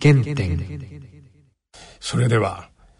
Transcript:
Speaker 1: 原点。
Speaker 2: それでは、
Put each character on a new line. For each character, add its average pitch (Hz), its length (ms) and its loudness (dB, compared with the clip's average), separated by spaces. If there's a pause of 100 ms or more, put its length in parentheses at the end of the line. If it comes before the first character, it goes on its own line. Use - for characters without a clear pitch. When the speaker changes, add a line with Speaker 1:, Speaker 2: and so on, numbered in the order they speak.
Speaker 1:
原 139 220 6
点。 139 560 -4 (1200)
Speaker 2:
そ - 180 -6
れ 123 120 2
で 117 80 4
は、 98 320 -4 (300)